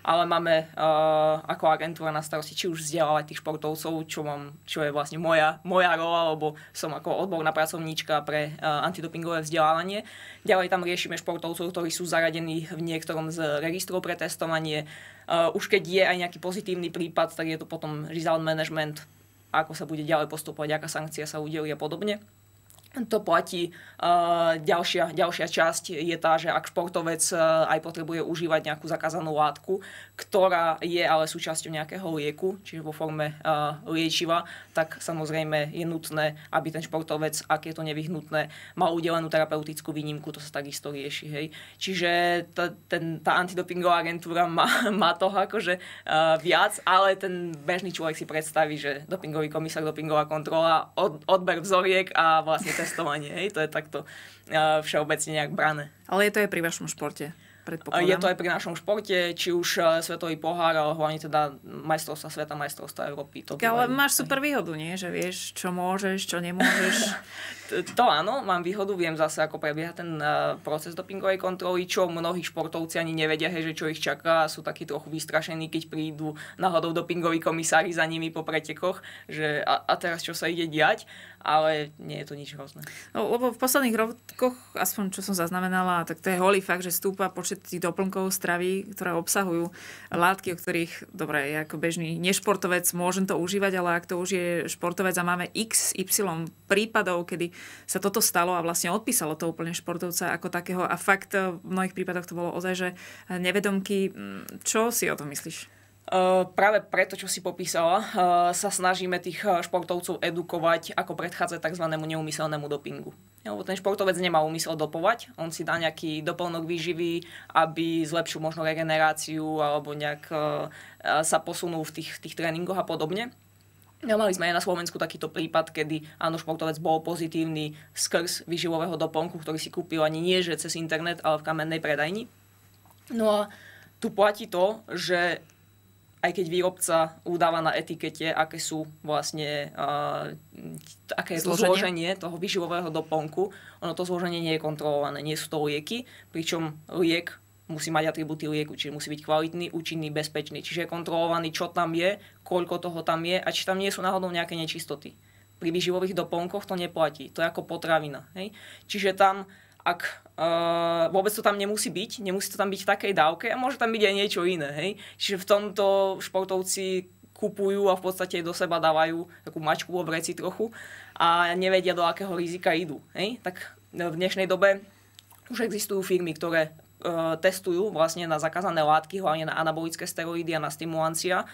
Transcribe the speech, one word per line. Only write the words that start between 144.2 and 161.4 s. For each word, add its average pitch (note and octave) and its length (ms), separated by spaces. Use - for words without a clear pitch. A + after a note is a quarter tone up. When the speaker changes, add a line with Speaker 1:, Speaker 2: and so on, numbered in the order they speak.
Speaker 1:
nie D#3+ 160
je D#3 40
kontrolované, D3 600
nie D3+ 160
sú - 160
to D#3 80
lieky, D3+ 440
pričom D#3+ 560
liek E3+ 400
musí D#3 200
mať D#3+ 200
atribúty D#3 400
lieku, D3+ 240
čiže C#3+ 200
musí D3 160
byť D3+ 120
kvalitný, D#3+ 520
účinný, D#3+ 360
bezpečný. D3+ 520
Čiže E3 240
je E3 40
kontrolovaný, E3 640
čo E3+ 160
tam E3+ 240
je, F3 240
koľko F3 360
toho E3+ 240
tam E3 240
je F3 120
a - 120
či - 160
tam F#3+ 120
nie G3 120
sú G3 120
náhodou F#3 280
nejaké E3+ 240
nečistoty. D#3+ 640
Pri E3+ 120
výživových F3+ 400
doplnkoch F3 520
to F#3 120
neplatí, D#3+ 560
to - 80
je E3 80
ako E3+ 160
potravina, D#3 720
hej? G3 160
Čiže F#3+ 320
tam, G3 320
ak, F3 200
eh, E3+ 720
vôbec F#3+ 240
to G#3+ 80